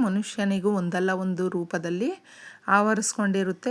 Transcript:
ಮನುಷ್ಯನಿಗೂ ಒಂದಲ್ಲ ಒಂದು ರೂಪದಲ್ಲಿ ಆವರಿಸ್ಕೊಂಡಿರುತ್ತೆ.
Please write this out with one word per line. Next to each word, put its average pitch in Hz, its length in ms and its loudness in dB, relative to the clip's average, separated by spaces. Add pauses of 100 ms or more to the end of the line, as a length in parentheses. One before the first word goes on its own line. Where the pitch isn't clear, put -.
ಮನುಷ್ಯನಿಗೂ 196 720 0
ಒಂದಲ್ಲ 185 420 0
ಒಂದು 185 340 -2
ರೂಪದಲ್ಲಿ 175 640 -2 (600)
ಆವರಿಸ್ಕೊಂಡಿರುತ್ತೆ. 202 1000 0